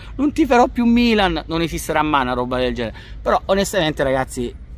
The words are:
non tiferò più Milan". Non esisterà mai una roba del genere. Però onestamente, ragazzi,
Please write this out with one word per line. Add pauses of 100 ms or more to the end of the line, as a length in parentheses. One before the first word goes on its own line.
(160)
non
tiferò
più
Milan".
Non
esisterà
mai
una
roba
del
genere. (240)
Però
onestamente,
ragazzi,